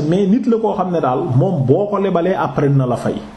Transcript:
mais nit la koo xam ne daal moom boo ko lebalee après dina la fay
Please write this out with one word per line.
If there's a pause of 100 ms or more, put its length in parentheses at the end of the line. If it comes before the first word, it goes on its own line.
mais
nit
la
koo
xam
ne
daal (120)
moom
boo
ko
lebalee
après
dina
la
fay (220)